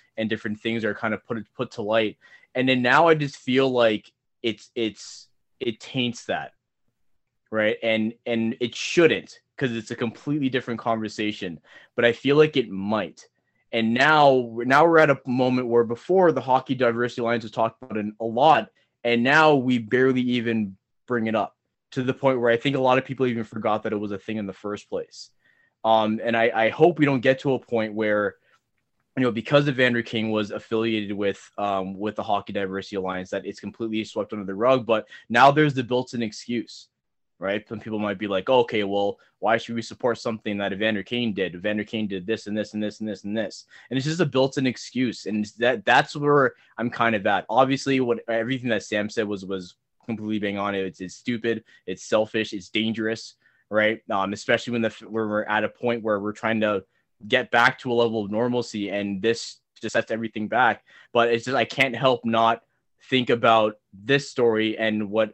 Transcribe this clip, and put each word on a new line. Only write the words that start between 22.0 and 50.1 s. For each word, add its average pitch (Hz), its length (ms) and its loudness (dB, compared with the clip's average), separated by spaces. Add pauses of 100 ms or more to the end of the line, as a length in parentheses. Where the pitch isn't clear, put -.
the 127 100 -2
point 131 260 0
where 117 120 2
I 117 60 4
think 139 180 -2
a 135 40 0
lot 127 180 4
of 131 80 0
people 131 200 -4
even 117 180 -2
forgot 107 400 -4
that 110 100 -4
it 104 60 -4
was 101 120 -6
a 98 60 -6
thing 110 200 -8
in 104 100 -6
the 92 60 -10
first 104 360 -10
place. - 400 -10 (540)
Um, 110 400 4
and 117 140 0
I, 113 160 2
I 113 160 2
hope 156 300 4
we 147 60 6
don't 135 160 0
get 131 180 2
to 135 140 -2
a 120 60 -2
point 110 340 -4
where, 104 420 0 (840)
you 131 60 2
know, 123 80 2
because 143 360 2
Evander 123 340 2
Kane 110 280 -4
was 107 220 -2
affiliated 110 600 -2
with, 98 300 -2 (160)
um, 98 420 -4
with 104 160 -6
the 107 80 -8
Hockey 101 300 -4
Diversity 98 420 -6
Alliance, 92 360 -6
that 98 140 -6
it's 101 140 -10
completely 110 460 -6
swept 104 260 -8
under 104 140 -8
the 95 100 -8
rug. 123 300 2
But 107 220 0 (200)
now 127 240 8
there's 147 220 2
the 127 100 -4
built-in 123 400 -4
excuse, - 640 -8 (520)
right? 98 280 -4
Some 110 140 -12
people 110 180 -6
might 104 200 -4
be 104 80 -6
like, 95 200 -2
"Okay, 117 380 2
well, 101 340 -2 (200)
why 110 180 2
should 117 180 -8
we 113 60 -4
support 113 360 -4
something 110 420 -6
that 98 120 -2
Evander 101 320 -2
Kane 120 300 -4
did? 90 220 -4
Evander 104 280 -4
Kane 107 240 -6
did 92 180 -8
this 107 220 -6
and 104 100 -6
this 104 160 -6
and 107 80 -6
this 107 200 -8
and 110 80 -8
this 101 160 -12
and 101 100 -6
this." - 300 -6 (240)
And 127 80 -4
it's 131 80 -4
just 160 160 -2
a 151 40 4
built-in 135 400 0
excuse. 123 600 -4
And 107 200 -2 (120)
that, 117 260 0
that's 139 320 4
where 143 380 2 (240)
I'm 117 120 -4
kind 117 260 0
of 101 120 -2
at. 98 220 0
Obviously, 131 500 2
what, 120 200 0 (100)
everything 120 400 -4
that 104 140 0
Sam 104 260 -2
said 110 180 -2
was, 101 160 -6
was 92 320 -8 (300)
completely 107 340 -4